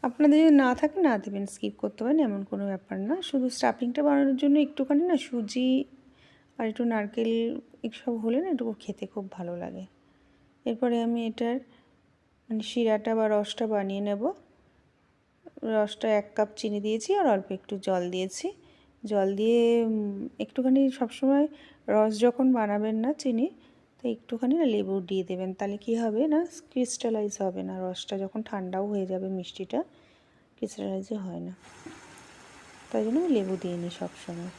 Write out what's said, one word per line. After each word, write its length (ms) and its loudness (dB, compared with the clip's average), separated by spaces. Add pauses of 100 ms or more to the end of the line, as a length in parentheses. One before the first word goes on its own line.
আপনাদের 360 6
যদি 160 10
না 200 8
থাকে 260 0
না 160 6
দেবেন, 280 -4
স্কিপ 320 -6
করতে 260 -6
পারেন, 160 4
এমন 240 2
কোনো 220 -6
ব্যাপার 340 -6
না। 220 -2
শুধু 280 -2
স্টাফিংটা 540 -2
বানানোর 320 4
জন্য 240 4
একটুখানি 460 2
না 120 2
সুজি 520 -2 (880)
আর 100 -2
একটু 160 -4
নারকেল 480 0 (520)
এইসব 340 -6
হলে 240 0
না 80 -2
একটু 160 -2 (140)
খেতে 280 -10
খুব 240 -8
ভালো 260 -8
লাগে। 280 -10 (800)
এরপরে 380 0
আমি 220 0
এটার, 320 -2 (920)
মানে, 140 -4
শিরাটা 520 0
বা 120 2
রসটা 400 0
বানিয়ে 340 -2
নেব। 200 -2 (1400)
রসটা 460 0
এক 260 2
কাপ 200 0
চিনি 240 -4
দিয়েছি 360 -4
আর 120 2
অল্প 240 2
একটু 260 -8
জল 320 0
দিয়েছি। 380 -6 (560)
জল 320 0
দিয়ে, 260 4 (240)
উম, 440 -4 (100)
একটুখানি 420 2 (100)
সবসময় 540 0 (420)
রস 320 4
যখন 340 4
বানাবেন 420 0
না 180 0
চিনি, 340 0 (460)
তো 140 -20
একটুখানি 480 -2
না 100 2
লেবু 340 0
দিয়ে 240 -2
দেবেন, 300 -6
তাহলে 240 -6
কি 180 -4
হবে 320 0
না, 120 2 (300)
ক্রিস্টালাইজ 720 -2
হবে 220 -2
না। 160 -8
রসটা 380 -8
যখন 260 -6
ঠান্ডাও 440 -6
হয়ে 180 -2
যাবে 240 -6
মিষ্টিটা, 500 -6 (760)
ক্রিস্টালাইজও 640 -8
হয় 220 -8
না, 140 -10 (1400)
তাই 140 -2
জন্য 160 0
আমি 140 0
লেবু 280 0
দিয়ে 160 -6
নিই 220 -8
সবসময়। 600 -10